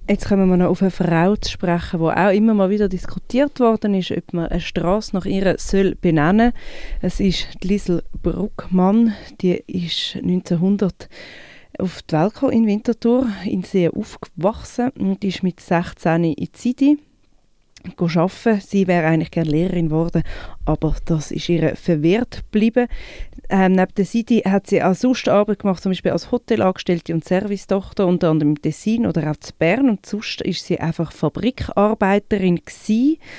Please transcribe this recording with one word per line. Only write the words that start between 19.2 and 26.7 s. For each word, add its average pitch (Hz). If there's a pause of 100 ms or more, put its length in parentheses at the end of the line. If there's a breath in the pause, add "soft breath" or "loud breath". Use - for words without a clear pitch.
gerne 156
Lehrerin 170
geworden, 160 (420 loud breath)
aber 156
das 160
ist -
ihr 160
verwehrt 175
geblieben. 226 (600 loud breath)
Ähm, 190
neben 185
der 202
Sidi 226
hat 196
sie -
auch 180
sonst 254
Arbeit 208
gemacht, 190
zum 190
Beispiel 180
als -
Hotelangestellte 190